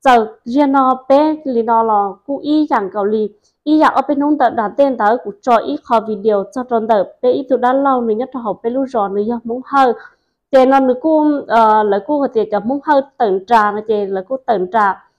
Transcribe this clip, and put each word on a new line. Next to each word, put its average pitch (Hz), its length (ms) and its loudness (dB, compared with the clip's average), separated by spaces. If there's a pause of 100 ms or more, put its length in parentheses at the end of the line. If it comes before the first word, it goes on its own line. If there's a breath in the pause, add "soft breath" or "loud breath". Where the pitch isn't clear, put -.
Giờ 240 260 2 (180)
riêng 269 260 0
nó 262 380 0
bé 302 340 4
lì 240 180 -2
nó 226 220 0
là 208 240 0 (180)
cũng 277 140 -6
ý 302 300 0
dạng 214 240 -2
cầu 202 120 -2
lì, 214 240 -2 (340)
ý 302 160 2
dạng 294 140 4
ở 262 140 0
bên 285 120 -2
nông 294 180 0
tờ 254 120 2
đã 208 280 -4
tên 277 200 2
tờ 220 260 2
cũng 202 180 -10
cho 240 160 2
ý 277 260 -4
khó 233 240 0
video 208 360 0 (100)
cho 254 100 -6
tròn 226 240 -2
tờ 208 160 2 (180)
bé 254 100 2
ý 285 180 -2
tụi 254 80 2
đã 247 160 0
lâu 269 280 0
nữa 220 140 -2
nhất 254 180 -6
là 254 80 -8
học 202 220 -6
bé 233 60 -2
lú 269 140 -2
rồi 240 260 -4
nữa 214 340 -4
muốn 240 220 -8
hơn. 262 300 2 (560)
Thế 262 140 6
nó 269 140 4
nữa 262 220 2
cũng, 302 460 0
ờ, 214 360 4
là 202 240 0
cô 294 120 0
có 269 140 -2
thể 220 180 -2
cho 202 80 -2
muốn 254 240 -4
hơn 285 200 2 (140)
tận 190 280 -2
trà, 214 260 2
nó 208 160 -6
chè 208 180 -2
là 190 240 -6
cô 262 160 -6
tận 185 260 -2
trà 202 360 -2 (120)